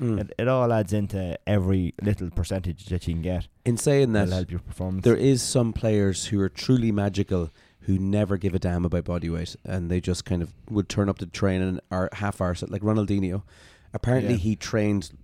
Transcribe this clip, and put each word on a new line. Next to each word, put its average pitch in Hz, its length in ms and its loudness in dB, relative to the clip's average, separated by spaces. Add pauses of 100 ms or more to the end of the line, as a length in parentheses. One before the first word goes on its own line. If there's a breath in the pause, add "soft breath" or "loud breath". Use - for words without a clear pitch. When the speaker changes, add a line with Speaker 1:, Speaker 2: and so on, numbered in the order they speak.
Speaker 1:
Mm. 113 200 0
Speaker 2:
It, 101 180 -8
it 117 80 2
all 127 240 2
adds 107 220 2
into 95 520 -2
every 95 560 2
little 98 280 0
percentage 90 560 -4
that 90 220 -4
you 87 80 0
can 82 60 -2
get. 87 280 -2 (160)
Speaker 1:
In 120 100 2
saying 135 400 2
Speaker 2:
It'll 101 120 4
Speaker 1:
that, 90 60 0
Speaker 2:
help 90 180 -2
your 87 100 -6
performance. 92 420 -6
Speaker 1:
there 117 140 6
is 131 240 4
some 117 320 0
players 101 540 0
who 104 120 0
are 98 100 2
truly 117 440 2
magical 101 560 0 (320 soft breath)
who 95 160 2
never 98 400 0
give 87 180 -2
a 92 40 2
damn 87 260 0
about 85 200 0
body 85 240 -4
weight, 82 260 -4 (100)
and 87 260 -4
they 90 100 0
just 90 240 -2
kind 90 160 0
of 80 120 -6 (160)
would 104 200 0
turn 101 200 2
up 95 100 0
to 95 60 -8
training 92 540 0 (120)
or 92 220 -2
half 101 280 -4
hours, 90 280 -2
like 98 120 -6
Ronaldinho. 101 600 0 (500 loud breath)
Apparently 120 400 2
Speaker 2:
Yeah. 110 60 0
Speaker 1:
he 107 180 0
trained, 104 540 0 (120)